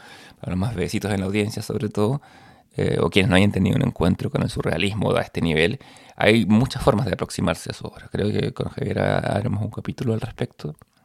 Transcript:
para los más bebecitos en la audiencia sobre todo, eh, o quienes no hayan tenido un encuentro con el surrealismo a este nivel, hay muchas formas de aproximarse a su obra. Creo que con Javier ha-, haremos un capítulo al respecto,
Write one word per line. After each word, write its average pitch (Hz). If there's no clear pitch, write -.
para -
los 90
más 98
bebecitos 95
en 98
la 95
audiencia 104
sobre 107
todo, 110
eh, -
o -
quienes 95
no 92
hayan 101
tenido 95
un -
encuentro -
con -
el -
surrealismo 98
a 85
este -
nivel, 82
hay 113
muchas 110
formas 123
de 90
aproximarse -
a -
su -
obra. -
Creo 98
que 104
con -
Javier -
ha-, 98
haremos 101
un 104
capítulo -
al 110
respecto, -